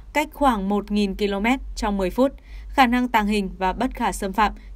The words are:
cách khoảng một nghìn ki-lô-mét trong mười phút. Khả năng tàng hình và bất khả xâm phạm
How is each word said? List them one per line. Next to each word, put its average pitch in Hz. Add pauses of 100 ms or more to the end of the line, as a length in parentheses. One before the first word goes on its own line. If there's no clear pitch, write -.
(120)
cách 302
khoảng 220
một 202
nghìn 208
ki-lô-mét 208 (160)
trong 208
mười 185
phút. 269 (360)
Khả 262
năng 247
tàng 220
hình 202
và 185
bất 240
khả 214
xâm 196
phạm 208 (240)